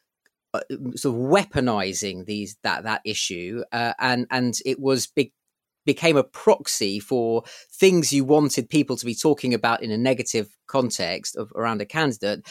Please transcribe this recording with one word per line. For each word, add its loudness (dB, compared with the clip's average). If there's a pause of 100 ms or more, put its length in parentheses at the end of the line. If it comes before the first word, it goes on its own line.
(540)
uh, -2 (360)
sort -2
of -2
weaponizing 0
these, -6
that, -2
that -4
issue, -6 (100)
uh, -2
and, 0
and 0 (100)
it -2
was 2
big, -2 (520)
became 2
a 4
proxy 0
for 0 (300)
things 6
you 4
wanted 2
people 2
to -6
be -4
talking 2
about 2
in -6
a -2
negative 0 (100)
context -2
of, -8
around -2
a -10
candidate, -2